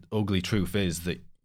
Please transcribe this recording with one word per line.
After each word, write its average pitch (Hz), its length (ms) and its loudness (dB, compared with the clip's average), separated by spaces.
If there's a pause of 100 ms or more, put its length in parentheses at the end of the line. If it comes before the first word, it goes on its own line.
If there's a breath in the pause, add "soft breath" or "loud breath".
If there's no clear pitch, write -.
(120)
ugly 101 280 2
truth 90 360 0
is 87 240 0
that 85 200 -4 (240)